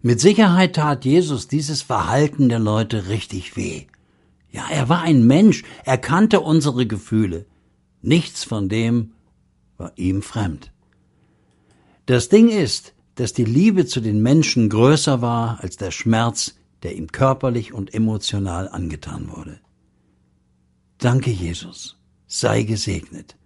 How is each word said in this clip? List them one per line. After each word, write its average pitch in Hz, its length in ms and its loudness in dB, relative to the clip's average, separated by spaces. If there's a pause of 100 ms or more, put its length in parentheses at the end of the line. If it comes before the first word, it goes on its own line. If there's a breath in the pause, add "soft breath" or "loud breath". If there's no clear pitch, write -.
Mit 120 180 2
Sicherheit 185 560 4
tat 147 300 -2
Jesus 147 420 0
dieses 147 340 -4
Verhalten 131 680 0
der 117 100 0
Leute 107 480 -2
richtig 98 480 -8
weh. - 300 -8 (680)
Ja, - 180 -12
er 135 200 -2
war 175 120 2
ein 147 240 4
Mensch, 170 380 6 (200 loud breath)
er 131 140 0
kannte 196 420 2
unsere 139 480 0
Gefühle. 104 580 -4 (560)
Nichts - 420 -2
von 101 260 -4
dem 113 420 -2 (680)
war 90 180 -14
ihm 92 260 -2
fremd. 90 500 -8 (1300)
Das 123 240 0
Ding 226 200 8
ist, 180 440 -4 (220)
dass - 180 -6
die 123 100 -2
Liebe 170 420 2
zu - 140 -6
den 107 220 0
Menschen 127 480 2
größer 131 520 2
war 117 400 -4
als 92 160 -12
der 92 140 -8
Schmerz, 113 640 -2 (280)
der 85 120 -10
ihm - 160 -12
körperlich 131 640 -2
und 98 200 -10
emotional 101 760 -4
angetan 78 600 -10
wurde. 78 300 -18 (1400)
Danke, 123 320 0
Jesus. - 680 -10 (300)
Sei 110 360 -2
gesegnet. 104 720 -8 (100)